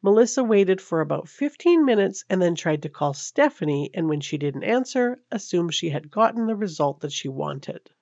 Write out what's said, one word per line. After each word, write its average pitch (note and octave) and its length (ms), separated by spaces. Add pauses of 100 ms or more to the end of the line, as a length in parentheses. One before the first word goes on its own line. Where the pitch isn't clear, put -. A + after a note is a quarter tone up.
Melissa A3+ 440
waited G3 360
for E3 200
about D3+ 280
fifteen D#4+ 560
minutes G3+ 460
and F#3 100
then F3 140
tried D#3 280
to D#3+ 60
call D3 240
Stephanie, D3+ 800
and E3 160
when D3+ 120
she D3 180
didn't C#3+ 240
answer, B3 580 (120)
assumed E3+ 420
she E3 160
had D3+ 180
gotten A3+ 380
the A3+ 80
result D#3 460
that D3 100
she - 180
wanted. C3+ 640 (120)